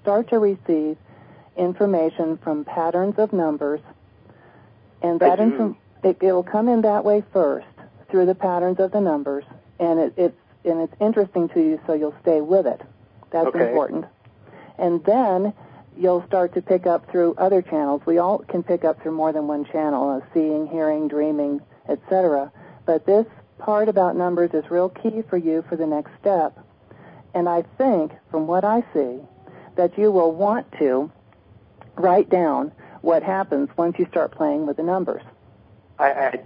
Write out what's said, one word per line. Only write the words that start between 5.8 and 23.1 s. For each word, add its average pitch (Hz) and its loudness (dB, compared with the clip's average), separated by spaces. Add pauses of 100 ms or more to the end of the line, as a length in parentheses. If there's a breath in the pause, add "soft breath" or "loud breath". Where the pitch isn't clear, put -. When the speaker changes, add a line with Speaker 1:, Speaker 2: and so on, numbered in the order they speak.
Speaker 1:
it, 190 2
it'll 185 2
come 214 0
in 240 4
that 208 2
way 208 2
first, 143 0 (420)
through 185 2
the 185 2
patterns 185 -2
of 190 0
the 208 0
numbers, 143 -2 (360)
and 170 0
it, 135 0
it's, 180 0 (280)
and 165 -2
it's 160 -6
interesting 196 0
to 175 -2
you, 156 2
so 165 0
you'll 151 -4
stay 160 2
with 175 2
it. - -6 (500)
That's 165 0
Speaker 2:
Okay. 165 0
Speaker 1:
important. 151 -2 (720 loud breath)
And 170 0
then 208 2 (420 loud breath)
you'll 180 2
start 180 0
to 180 -4
pick 180 0
up 170 -2
through 175 2
other 190 2
channels. 147 -2
We 165 2
all 180 0
can - -6
pick 175 -2
up 160 0
through 160 -6
more 160 -2
than 151 -4
one 147 -4
channel, 143 -2
uh, 135 -6
seeing, 156 -2
hearing, 156 -2
dreaming, 147 -2 (260 soft breath)
et 147 -4 (100)
cetera. 156 0 (340 loud breath)
But 160 0
this 208 4 (340)